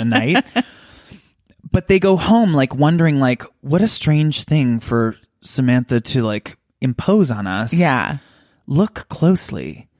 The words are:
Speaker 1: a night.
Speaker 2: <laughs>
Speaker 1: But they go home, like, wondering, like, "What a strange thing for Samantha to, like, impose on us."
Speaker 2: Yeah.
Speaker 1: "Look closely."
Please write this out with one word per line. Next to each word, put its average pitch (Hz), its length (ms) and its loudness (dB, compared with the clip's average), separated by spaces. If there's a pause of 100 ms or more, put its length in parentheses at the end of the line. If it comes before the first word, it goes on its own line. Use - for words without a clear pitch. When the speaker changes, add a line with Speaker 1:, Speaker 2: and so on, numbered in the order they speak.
Speaker 1:
a - 20 -4
night. 151 400 0 (100)
Speaker 2:
<laughs> 247 100 -2 (1040)
Speaker 1:
But 180 180 -2
they 190 100 6
go 190 180 4
home, 214 380 2
like, 135 200 0
wondering, 151 460 2
like, 127 220 0 (180)
"What 156 220 0
a 220 60 2
strange 151 560 0
thing 123 360 0
for 113 360 -2 (260)
Samantha 127 580 0
to, 123 220 -2
like, 107 340 -6 (240)
impose 147 500 0
on 104 160 -6
us." 104 280 -4
Speaker 2:
Yeah. 139 440 0 (480)
Speaker 1:
"Look - 440 -2
closely." - 760 -2 (120)